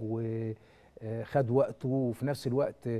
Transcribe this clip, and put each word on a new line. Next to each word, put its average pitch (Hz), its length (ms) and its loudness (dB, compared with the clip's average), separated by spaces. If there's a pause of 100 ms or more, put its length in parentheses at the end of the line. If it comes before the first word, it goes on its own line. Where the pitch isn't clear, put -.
وخد 113 1500 -2
وقته، 131 380 2
وفي 131 360 0
نفس 139 220 -2
الوقت، 127 400 0 (120)